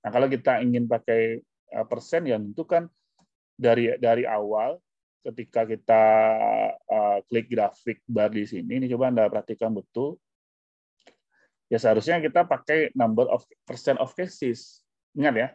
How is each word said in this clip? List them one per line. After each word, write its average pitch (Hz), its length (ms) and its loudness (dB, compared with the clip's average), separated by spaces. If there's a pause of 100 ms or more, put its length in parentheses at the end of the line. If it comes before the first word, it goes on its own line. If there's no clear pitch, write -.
Nah, 107 80 -8
kalau 127 160 2
kita 131 320 0
ingin 120 320 0
pakai, 113 560 0
eh, - 400 -8
persen, 156 400 -4
ya 117 80 0
tentu 107 320 -8
kan 170 240 -2 (640)
dari, 117 480 2
dari 117 240 2
awal 107 560 -4 (400)
ketika 117 400 -4
kita, 110 400 4 (720)
eh, 104 440 0 (120)
klik 117 160 -2
grafik 110 580 -4
bar 107 240 0
di 107 140 -4
sini, 113 400 -6
ini - 80 -2
coba 127 180 0
Anda 113 220 2
perhatikan 110 400 -4
betul. 120 480 -6 (1500)
Ya, 113 80 0
seharusnya 117 400 2
kita 156 260 2
pakai 151 480 0
number 120 380 2
of, - 100 -2 (220)
percent 135 340 -4
of 131 160 -4
cases. 143 680 -8 (320)
Ingat 143 180 0
ya. 117 220 -2